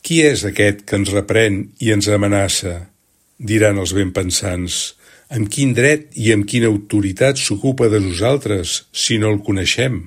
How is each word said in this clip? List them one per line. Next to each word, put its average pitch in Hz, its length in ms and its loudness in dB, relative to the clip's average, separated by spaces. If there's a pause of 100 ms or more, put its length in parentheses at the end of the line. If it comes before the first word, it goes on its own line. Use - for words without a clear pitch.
«Qui 165 140 0 (100)
és 117 180 2
aquest 101 380 0
que - 160 -2
ens 98 160 0
reprèn 101 460 2 (180)
i 110 160 2
ens 101 160 0
amenaça?», 101 640 0 (680)
diran 107 400 2
els 90 160 -4
benpensants. 92 840 -2 (520)
«Amb 110 160 -2
quin 135 260 0
dret 147 360 2 (100)
i 110 160 4
amb 101 100 2
quina 117 220 0
autoritat 104 720 0
s'ocupa 127 480 0
de 107 160 2
nosaltres, 98 680 -2 (180)
si - 260 -2
no 107 140 2
el 101 160 0
coneixem?» 101 600 -2